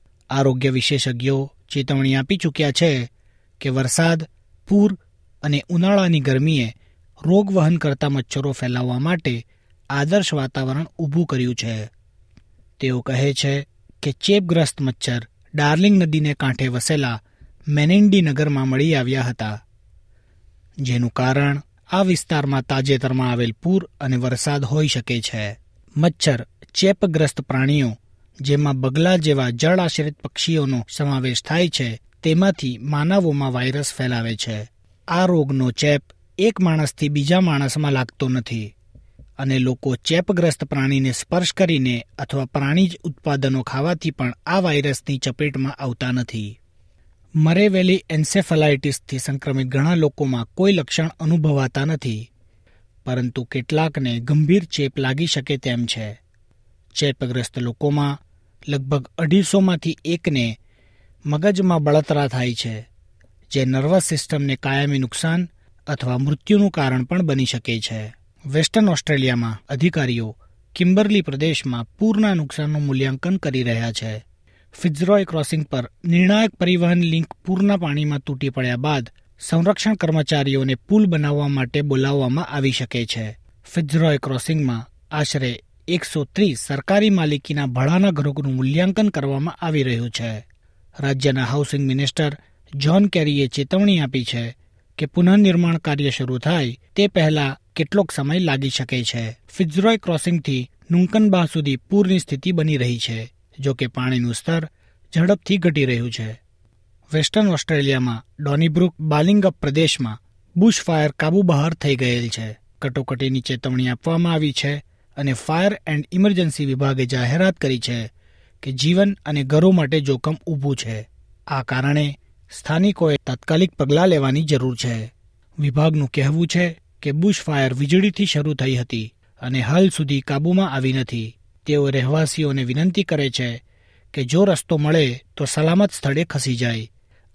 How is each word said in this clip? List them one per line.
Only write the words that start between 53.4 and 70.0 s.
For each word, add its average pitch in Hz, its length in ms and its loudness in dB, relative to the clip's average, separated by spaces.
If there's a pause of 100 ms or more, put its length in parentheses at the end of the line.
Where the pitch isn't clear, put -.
કેટલાકને 139 760 -4
ગંભીર 151 440 2
ચેપ 143 360 -6
લાગી 135 260 -2
શકે 143 320 -4
તેમ 120 280 -4
છે. 110 360 -8 (760)
ચેપગ્રસ્ત 127 640 -4
લોકોમાં 143 640 -2 (460)
લગભગ 139 500 -4
અઢીસોમાંથી 180 880 2
એકને 139 540 -2 (640)
મગજમાં 175 580 2
બળતરા 147 440 2
થાય 123 260 -2
છે, 113 360 -10 (640)
જે 131 140 0
નર્વસ 139 380 2
સિસ્ટમને 143 520 -2
કાયમી 139 440 0
નુકસાન 165 500 -2 (380)
અથવા 127 300 -4
મૃત્યુનું 170 540 2
કારણ 131 320 0
પણ 175 180 -2
બની 135 240 0
શકે 117 340 -4
છે. 110 340 -8 (320)
વેસ્ટર્ન 160 440 2
ઓસ્ટ્રેલિયામાં 127 800 0
અધિકારીઓ 127 680 -2 (380)